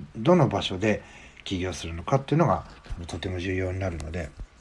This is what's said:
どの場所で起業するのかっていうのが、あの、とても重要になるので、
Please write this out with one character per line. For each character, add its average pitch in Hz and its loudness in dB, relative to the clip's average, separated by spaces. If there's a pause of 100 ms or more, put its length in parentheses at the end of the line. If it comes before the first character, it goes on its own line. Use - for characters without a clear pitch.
(160)
ど 139 6
の 135 8
場 101 0
所 95 -4
で 104 2 (420)
起 95 -4
業 90 -2
す - -8
る 82 -6
の 85 -8
か 135 2
っ 135 0
て - 0
い 156 4
う - -
の 165 6
が、 92 2 (320)
あ - -12
の、 87 -10
と 90 -8
て 95 -6
も 92 -4
重 92 -2
要 92 0
に 95 -4
な 95 -2
る 80 -8
の 78 -8
で、 82 -6 (300)